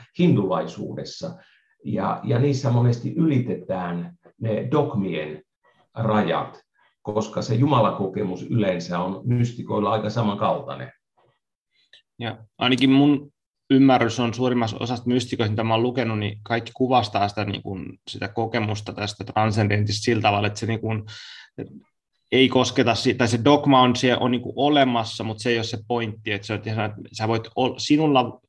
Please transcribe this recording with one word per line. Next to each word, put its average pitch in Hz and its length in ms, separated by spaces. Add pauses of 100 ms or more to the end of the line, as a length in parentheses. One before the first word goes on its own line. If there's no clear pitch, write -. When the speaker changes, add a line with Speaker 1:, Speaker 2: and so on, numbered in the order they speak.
(200)
Speaker 1:
hindulaisuudessa, - 1160 (500)
ja, 98 380
ja 120 160
niissä 135 300
monesti 120 480
ylitetään 92 1000 (240)
ne 107 300
dogmien 90 680 (540)
rajat, 104 680 (400)
koska 107 400
se 123 140
jumalakokemus 101 880
yleensä 90 560
on 95 260
mystikoilla 104 640
aika 107 180
samankaltainen. 98 840 (1300)
Speaker 2:
Ja 110 180 (200)
ainakin 127 320
mun 143 420 (380)
ymmärrys 127 500
on 117 140
suurimmassa 123 460
osasta 123 280
mystikoista, 120 440
mitä 110 120
mä 113 100
oon 113 100
lukenut, 120 360
niin 107 240
kaikki 117 320
kuvastaa 107 520
sitä, 101 180
niin 98 180
kuin, - 360 (100)
sitä - 180
kokemusta 110 640
tästä 101 300
transcendentista 104 800
sillä 113 180
tavalla, 104 260
että 104 120
se, 113 60
niin 113 140
kuin, 110 240 (1300)
ei 127 180
kosketa 117 460
si-, 123 180
tai 123 140
se 117 180
dogma 139 360
on, 123 140
se 123 220
on, 120 140
niin 123 100
kuin, - 140
olemassa, 127 680
mutta 107 200
se 123 60
ei 117 80
ole 113 60
se 113 140 (100)
pointti, 113 440
että 101 160
se 113 60
on 104 120
ihan, 110 200
että 107 160 (120)
sä 110 140
voit 113 280
ol-, 123 220
sinulla, 143 720